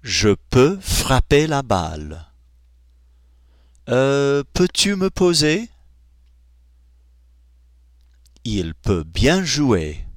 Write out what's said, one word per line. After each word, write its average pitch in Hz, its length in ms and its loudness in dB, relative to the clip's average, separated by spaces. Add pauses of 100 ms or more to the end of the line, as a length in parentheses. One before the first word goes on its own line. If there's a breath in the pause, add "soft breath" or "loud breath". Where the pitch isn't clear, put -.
Je 104 320 2 (160)
peux 151 280 4
frapper 143 680 0
la 143 160 -2
balle. 80 680 -6 (1600)
Euh, 139 640 0
peux-tu 190 420 0
me 190 140 -2
poser ? 175 640 0 (2750)
Il 92 300 -4
peut 87 300 -2
bien 139 380 0
jouer. 120 640 -2 (100)